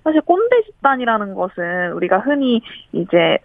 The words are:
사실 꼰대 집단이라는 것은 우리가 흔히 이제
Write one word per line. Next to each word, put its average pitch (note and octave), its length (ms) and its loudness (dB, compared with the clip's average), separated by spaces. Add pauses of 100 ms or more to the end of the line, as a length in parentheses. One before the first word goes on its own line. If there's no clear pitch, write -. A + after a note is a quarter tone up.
사실 D#4 160 2
꼰대 A4+ 460 2
집단이라는 A3+ 680 -2
것은 F3+ 600 -4
우리가 F3+ 240 0
흔히 B3+ 420 0 (320)
이제 E3+ 520 0